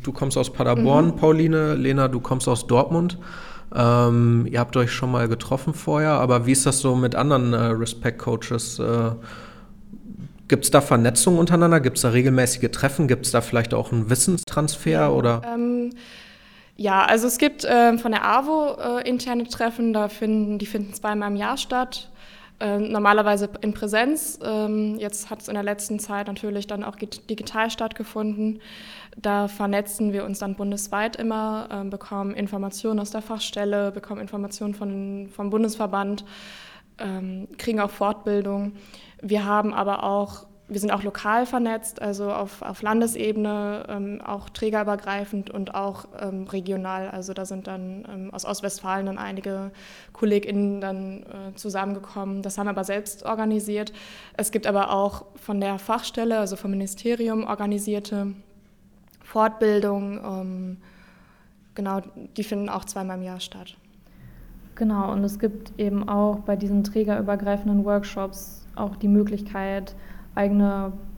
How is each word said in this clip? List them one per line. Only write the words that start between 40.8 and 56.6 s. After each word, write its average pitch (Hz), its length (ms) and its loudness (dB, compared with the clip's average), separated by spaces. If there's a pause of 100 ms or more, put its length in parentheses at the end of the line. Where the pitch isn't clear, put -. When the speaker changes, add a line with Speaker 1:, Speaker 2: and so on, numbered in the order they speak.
Speaker 2:
sind 208 100 0
auch 202 140 0
lokal 214 420 0
vernetzt, 226 560 -4
also 202 300 -4
auf, - 300 -8
auf - 200 -10
Landesebene, 214 1080 0
ähm, 202 360 -8
auch 202 240 -10
trägerübergreifend 202 1040 -4
und 196 240 -8
auch, 196 320 -6 (120)
ähm, 190 260 -8
regional. 190 640 -6
Also 190 240 -10
da 190 100 -8
sind 190 220 -10
dann, 190 460 -10
ähm, 190 220 -12
aus - 100 -10
Ostwestfalen 196 640 -4
dann 196 120 -6
einige 196 520 -8 (420)
KollegInnen 202 680 0
dann, 190 420 -8
äh, 196 320 -16
zusammengekommen. 196 880 -6
Das 196 160 -8
haben 202 80 -4
wir 202 40 -2
aber 190 140 -4
selbst 208 400 -6
organisiert. 214 680 -2 (440)
Es - 140 -2
gibt - 160 -2
aber 202 260 2
auch 202 340 -2 (100)
von 202 240 -4
der 196 180 -2
Fachstelle, 226 600 -2
also 196 180 -2
vom 196 140 -6